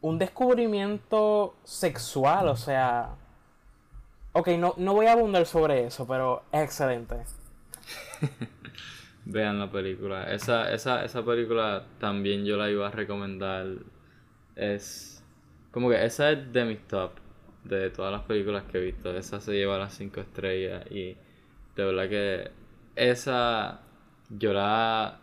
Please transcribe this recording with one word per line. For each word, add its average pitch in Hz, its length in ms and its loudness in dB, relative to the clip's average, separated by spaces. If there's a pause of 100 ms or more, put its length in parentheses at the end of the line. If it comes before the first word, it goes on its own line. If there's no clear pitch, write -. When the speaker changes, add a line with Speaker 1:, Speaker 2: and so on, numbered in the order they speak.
Speaker 1:
un 160 180 0
descubrimiento 208 1400 2
sexual, 156 880 2
o 131 80 2
sea... 123 580 0 (1200)
Ok, 175 160 2 (100)
no, 175 180 2
no 190 160 2
voy 214 140 6
a 233 60 10
abundar 202 320 6
sobre 147 400 4
eso, 123 220 -6
pero 131 440 0
es 151 120 2
excelente. 123 600 -2 (960)
Speaker 2:
<laughs> - 1040 -10
Vean 104 340 -2
la 101 120 -6
película. 95 600 -6
Esa, 113 420 0
esa, 123 320 -2
esa 120 200 -6
película 113 640 0 (120)
también 101 460 -2
yo 104 120 0
la 104 120 0
iba 101 180 0
a 101 40 -6
recomendar. 98 760 -6 (880)
Es - 680 -6 (480)
como 123 180 2
que 110 160 6
esa 147 260 2
es 135 220 -2
de 123 120 4
mis 110 220 -6
top, 92 240 -2 (520)
de 95 280 -2
todas 95 200 -6
las 104 120 -6
películas 101 420 0
que - 140 -6
he - 20 0
visto. 92 360 -4
Esa 101 240 -8
se 104 120 -6
lleva 98 240 0
las 98 180 -6
cinco 101 260 -10
estrellas 92 680 -4
y 92 260 -8 (580)
de 98 100 0
verdad 95 240 0
que 101 420 -2 (440)
esa 120 880 0 (480)
yo 104 240 0
la 110 680 2